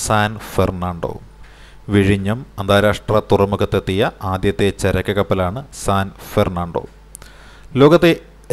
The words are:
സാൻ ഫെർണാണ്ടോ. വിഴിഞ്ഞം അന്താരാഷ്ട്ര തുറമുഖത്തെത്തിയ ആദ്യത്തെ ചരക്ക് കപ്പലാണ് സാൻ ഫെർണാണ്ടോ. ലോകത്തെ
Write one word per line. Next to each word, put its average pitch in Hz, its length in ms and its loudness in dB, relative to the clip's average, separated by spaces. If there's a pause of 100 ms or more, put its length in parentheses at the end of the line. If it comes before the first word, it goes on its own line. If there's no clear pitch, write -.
സാൻ 107 300 0 (200)
ഫെർണാണ്ടോ. 90 600 -2 (800)
വിഴിഞ്ഞം 101 460 2 (220)
അന്താരാഷ്ട്ര 101 540 2 (160)
തുറമുഖത്തെത്തിയ 98 800 0 (220)
ആദ്യത്തെ 98 340 0 (160)
ചരക്ക് 95 360 -2
കപ്പലാണ് 95 420 -2 (240)
സാൻ 98 200 0 (280)
ഫെർണാണ്ടോ. 87 500 -2 (1000)
ലോകത്തെ 165 320 8 (400)